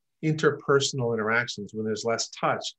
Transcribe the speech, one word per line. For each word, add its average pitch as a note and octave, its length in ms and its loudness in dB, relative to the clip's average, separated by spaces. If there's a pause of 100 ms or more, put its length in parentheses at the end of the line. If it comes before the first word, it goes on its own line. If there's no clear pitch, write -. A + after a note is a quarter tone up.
(240)
interpersonal C#3+ 920 2
interactions, A2 580 -2
when G#2+ 120 -4
there's G#2+ 200 -2
less A2+ 240 0
touch, - 500 -2